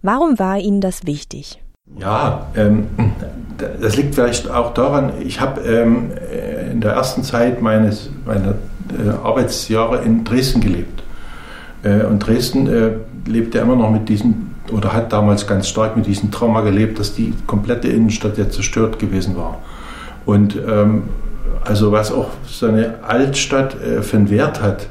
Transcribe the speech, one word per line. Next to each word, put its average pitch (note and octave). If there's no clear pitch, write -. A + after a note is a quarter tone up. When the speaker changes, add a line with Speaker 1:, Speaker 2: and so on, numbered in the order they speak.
Speaker 1:
Warum B3+
war F#3+
Ihnen G3+
das F#3
wichtig? D3
Speaker 2:
Ja, G#2
ähm, G#2
das G#2+
liegt C#3+
vielleicht A#2+
auch A#2+
daran, C3
ich -
hab, -
ähm, A#2
in A#2
der G#2
ersten -
Zeit B2
meines, A2
meiner, G2+
äh, G#2+
Arbeitsjahre -
in A2+
Dresden B2
gelebt. F2+
Äh, G#2
und G#2
Dresden, B2+
äh, A2+
lebt A2+
ja B2
immer B2+
noch A2
mit A2
diesem, G#2+
oder G#2
hat A2+
damals G#2
ganz F#2+
stark A2
mit G#2+
diesem G2+
Trauma A2+
gelebt, G#2
dass G2+
die A2+
komplette A#2
Innenstadt A2
ja G2+
zerstört -
gewesen F#2+
war. -
Und, G#2
ähm, G#2+
also G#2
was G#2+
auch -
so -
eine A2
Altstadt, C3+
äh, A#2
für -
einen G2+
Wert C3+
hat G2